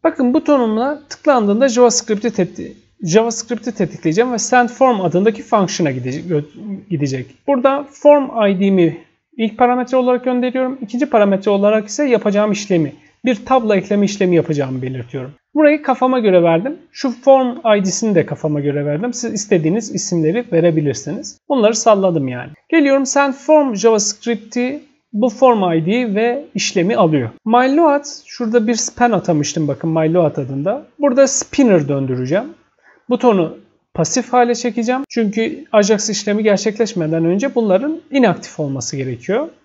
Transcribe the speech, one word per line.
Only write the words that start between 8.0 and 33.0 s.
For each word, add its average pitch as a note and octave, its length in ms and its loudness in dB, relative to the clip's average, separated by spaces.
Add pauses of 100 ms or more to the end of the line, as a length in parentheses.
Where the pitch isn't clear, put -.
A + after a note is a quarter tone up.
I F#3+ 120 0
D'mi F#3 380 2 (380)
ilk A3 220 -4
parametre B3 380 0
olarak B3 280 0
gönderiyorum. B3+ 560 -2
İkinci B3 260 -4
parametre G3+ 440 2
olarak G#3 380 2
ise - 160 -4
yapacağım G#3 480 0
işlemi, E3+ 400 0 (320)
bir A#3 200 -2
tablo A3+ 300 2
ekleme G3+ 320 0
işlemi F#3 300 2
yapacağımı C#3 460 -2
belirtiyorum. B2+ 520 -10 (200)
Burayı D4+ 280 4
kafama B3+ 380 0
göre F#3 220 4
verdim. F3 360 0 (140)
Şu - 180 -4
form B3 680 2
I G3 60 -2
D'sini G3+ 300 -2
de E3 120 2
kafama D3 340 -4
göre C#3+ 260 -2
verdim. F3 280 -4
Siz A3+ 180 -8
istediğiniz F3 640 -2
isimleri E3+ 580 -2
verebilirsiniz. D#3 840 -2 (100)
Bunları A#3 260 2
salladım F#3+ 540 2
yani. B2 220 -10 (180)
Geliyorum C#4 380 2
send C#4 280 0
form C#4+ 400 2
JavaScript'i A3+ 1080 -2 (300)
bu A#3 160 0
form G#3 440 2
I D#3+ 140 0
D A3 280 -2
ve A#3+ 300 -2 (100)
işlemi G3 420 -2
alıyor. D#3 340 2 (140)
My B3+ 320 2
Load, D4 280 2 (220)
şurada A3+ 400 -2
bir A#3+ 80 0
span A#3+ 380 -2
atamıştım D#3+ 560 -2
bakın D#3+ 220 -4
My D#3+ 220 0
Load E3+ 240 2
adında. D3 500 -6 (120)
Burada C4+ 280 2
spinner F#3+ 640 2
döndüreceğim. C#3 680 -4 (540)